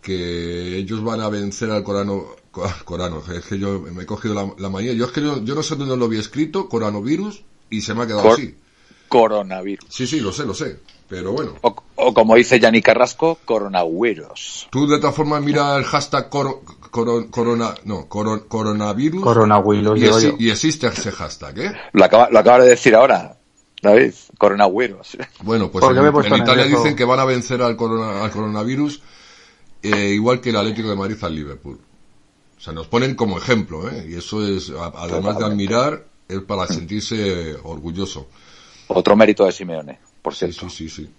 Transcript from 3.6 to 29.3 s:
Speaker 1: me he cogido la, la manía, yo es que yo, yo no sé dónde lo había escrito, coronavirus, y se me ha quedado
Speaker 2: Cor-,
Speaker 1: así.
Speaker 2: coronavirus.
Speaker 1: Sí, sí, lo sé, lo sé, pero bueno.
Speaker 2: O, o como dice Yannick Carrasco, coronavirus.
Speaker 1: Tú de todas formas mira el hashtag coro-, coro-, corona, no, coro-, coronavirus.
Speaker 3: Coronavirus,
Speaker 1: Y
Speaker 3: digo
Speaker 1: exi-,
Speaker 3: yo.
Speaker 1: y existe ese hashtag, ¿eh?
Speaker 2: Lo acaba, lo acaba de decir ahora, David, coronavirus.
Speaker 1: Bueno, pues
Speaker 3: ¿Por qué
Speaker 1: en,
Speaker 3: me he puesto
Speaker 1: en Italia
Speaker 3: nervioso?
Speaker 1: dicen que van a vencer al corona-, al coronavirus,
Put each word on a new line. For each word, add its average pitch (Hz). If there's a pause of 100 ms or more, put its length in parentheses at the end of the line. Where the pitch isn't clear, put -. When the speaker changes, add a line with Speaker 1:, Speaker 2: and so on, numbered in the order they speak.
Speaker 1:
me 87
he -
cogido 107
la, 98
la 98
manía, 101
yo 117
es 120
que 151
yo, 143
yo 131
no 151
sé 156
dónde 139
lo 123
había 113
escrito, 156
coronavirus, 117 (260)
y 110
se 107
me 117
ha 117
quedado 104
Speaker 2:
Cor-, 110
Speaker 1:
así. 120 (520)
Speaker 2:
coronavirus. 101
Speaker 1:
Sí, -
sí, 151
lo 101
sé, 143
lo 104
sé, 135 (280)
pero 92
bueno. 127
Speaker 2:
O, 120 (220)
o 123
como 110
dice 123
Yannick 113
Carrasco, 123
coronavirus. 95
Speaker 1:
Tú 143
de 147
todas 147
formas 151
mira 143
el 131
hashtag 143
coro-, 139 (300)
coro-, 117
corona, 117 (120)
no, 95
coro-, 107
coronavirus. 107
Speaker 3:
Coronavirus, 107
Speaker 1:
Y 123
Speaker 3:
digo 110
Speaker 1:
exi-, 107
Speaker 3:
yo. 98
Speaker 1:
y 113
existe 127
ese 110
hashtag, 76
¿eh? 196 (220)
Speaker 2:
Lo 95
acaba, 113
lo 110
acaba 120
de 127
decir 120
ahora, 110 (440)
David, 117 (240)
coronavirus. 101 (260)
Speaker 1:
Bueno, 107
pues 95
Speaker 3:
¿Por 131
qué 127
Speaker 1:
en, 139
Speaker 3:
me 147
he -
puesto 143
Speaker 1:
en 127
Italia 127
Speaker 3:
nervioso? 135
Speaker 1:
dicen 113
que 120
van 127
a 135
vencer 127
al 117
corona-, 110
al 104
coronavirus, 110 (800)